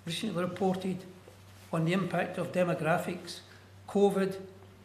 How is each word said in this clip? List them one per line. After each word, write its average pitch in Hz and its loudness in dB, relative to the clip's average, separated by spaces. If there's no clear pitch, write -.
recently 170 -2
reported 185 0
on 160 2
the 170 2
impact 175 0
of 175 -4
demographics, 175 0
covid, 190 4